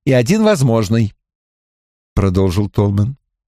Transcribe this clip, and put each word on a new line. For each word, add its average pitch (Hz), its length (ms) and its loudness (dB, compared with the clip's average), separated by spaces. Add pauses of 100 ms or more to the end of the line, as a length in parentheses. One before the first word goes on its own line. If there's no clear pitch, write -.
и 131 60 0
один 131 320 2
возможный», — 113 680 0 (1000)
продолжил 95 540 0
Толман. 104 480 -2 (300)